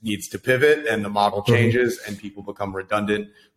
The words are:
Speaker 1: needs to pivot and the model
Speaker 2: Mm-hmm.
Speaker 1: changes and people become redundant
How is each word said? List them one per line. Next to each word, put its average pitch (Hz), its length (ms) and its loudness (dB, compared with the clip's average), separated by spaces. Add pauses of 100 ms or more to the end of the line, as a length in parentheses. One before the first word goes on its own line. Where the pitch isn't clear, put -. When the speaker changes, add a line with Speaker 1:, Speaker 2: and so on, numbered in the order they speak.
Speaker 1:
needs 104 260 -6
to 101 100 -8
pivot 147 480 2
and 107 180 -2
the 101 40 -6
model 101 340 2
Speaker 2:
Mm-hmm. 120 100 2
Speaker 1:
changes 117 540 2
and 104 120 -8
people 101 240 -14
become 98 340 -8
redundant 104 520 -2 (280)